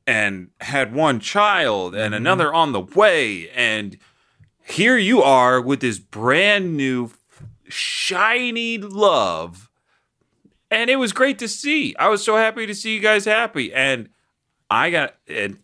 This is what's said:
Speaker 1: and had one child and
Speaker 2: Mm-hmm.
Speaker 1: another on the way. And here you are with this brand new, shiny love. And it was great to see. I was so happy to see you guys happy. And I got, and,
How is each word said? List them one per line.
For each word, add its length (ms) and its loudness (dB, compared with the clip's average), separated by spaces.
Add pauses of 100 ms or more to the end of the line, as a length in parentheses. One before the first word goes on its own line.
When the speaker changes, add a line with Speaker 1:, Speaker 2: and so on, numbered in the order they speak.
Speaker 1:
and 400 -2 (140)
had 340 -4
one 240 0
child 720 0
and 200 -4
Speaker 2:
Mm-hmm. 100 -6
Speaker 1:
another 300 0
on 180 2
the 80 -2
way. 680 0
And 480 -2 (680)
here 340 2
you 240 4
are 380 6
with 220 -2
this 180 -4
brand 760 0
new, 340 -2 (560)
shiny 1080 -2
love. 920 0 (1000)
And 200 0
it 60 4
was 160 -2
great 280 0
to 100 -8
see. 480 -4
I 100 2
was 160 0
so 140 2
happy 280 0
to 80 -8
see 220 -6
you 60 -6
guys 240 2
happy. 480 -2
And 340 -2 (600)
I 200 2
got, 260 -2 (120)
and, 360 -8